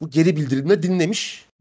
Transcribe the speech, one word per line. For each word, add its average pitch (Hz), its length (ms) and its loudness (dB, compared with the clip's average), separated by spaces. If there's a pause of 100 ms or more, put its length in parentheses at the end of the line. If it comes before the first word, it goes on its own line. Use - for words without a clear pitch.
bu 160 80 -8
geri 160 280 2
bildirimleri 147 460 0
dinlemiş. 180 640 -2 (160)